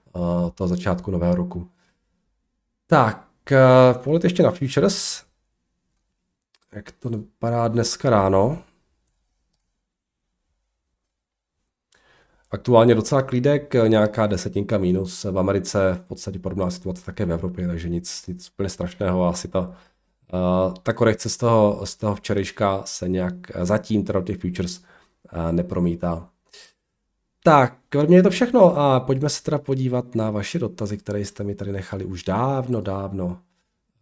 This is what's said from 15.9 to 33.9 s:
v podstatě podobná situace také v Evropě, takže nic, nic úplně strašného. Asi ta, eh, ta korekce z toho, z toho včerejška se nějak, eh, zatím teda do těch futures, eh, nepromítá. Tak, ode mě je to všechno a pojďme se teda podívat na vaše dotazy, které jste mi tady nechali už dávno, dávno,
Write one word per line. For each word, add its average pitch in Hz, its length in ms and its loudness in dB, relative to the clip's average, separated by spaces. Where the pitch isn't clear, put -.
v - 20 -20
podstatě 95 320 -10
podobná 92 320 -4
situace 90 340 -8
také 95 200 -6
v 87 80 -2
Evropě, 90 340 -4
takže 87 220 -6
nic, - 380 -8
nic 90 220 -12
úplně 98 200 -6
strašného. 90 580 -2
Asi 87 220 -4
ta, 92 240 -4
eh, 92 480 0
ta 113 100 -2
korekce 110 360 0
z - 80 -6
toho, 107 500 2
z - 100 -12
toho 104 180 -2
včerejška 98 720 -2
se - 240 -8
nějak, 90 260 -2
eh, 90 120 -4
zatím 104 380 0
teda 98 160 -2
do 90 60 -6
těch 98 120 -6
futures, 90 440 -6
eh, 82 200 -4
nepromítá. 87 760 -2
Tak, 135 360 4
ode 147 120 2
mě 175 100 8
je 185 60 8
to 196 80 4
všechno 226 480 4
a 139 220 4
pojďme 135 280 -2
se - 140 -6
teda 147 160 -2
podívat 127 560 -4
na 110 160 -2
vaše 104 280 -4
dotazy, 104 400 -6
které 104 220 -6
jste 101 240 -8
mi 101 100 -6
tady 101 180 -8
nechali 95 320 -8
už 90 200 -10
dávno, 123 560 -2
dávno, 95 600 -6